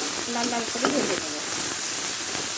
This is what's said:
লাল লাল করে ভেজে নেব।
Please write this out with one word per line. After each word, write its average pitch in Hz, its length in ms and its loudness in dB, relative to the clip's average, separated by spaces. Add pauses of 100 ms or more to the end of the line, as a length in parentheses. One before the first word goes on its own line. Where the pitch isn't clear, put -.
(340)
লাল 240 160 0
লাল 233 140 0 (100)
করে 247 140 2
ভেজে 269 360 2
নেব। - 120 -2 (1200)